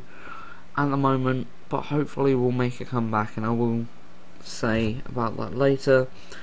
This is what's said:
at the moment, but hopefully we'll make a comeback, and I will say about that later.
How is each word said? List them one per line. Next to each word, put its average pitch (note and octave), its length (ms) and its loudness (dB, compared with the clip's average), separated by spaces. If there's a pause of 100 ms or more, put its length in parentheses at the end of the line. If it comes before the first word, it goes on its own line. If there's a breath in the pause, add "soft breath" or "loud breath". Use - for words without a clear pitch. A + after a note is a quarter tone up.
(760 loud breath)
at C#3+ 140 2
the C#3 80 2
moment, C3 480 2 (240)
but C3+ 120 -2
hopefully C#3 520 2
we'll B2 180 4
make B2 300 0
a A2+ 40 -4
comeback, A2 520 0
and A2 80 0
I A2+ 40 2
will A#2 360 2 (580)
say A2+ 640 0
about A#2 320 -2
that A2 180 -4
later. C3+ 520 4 (360 loud breath)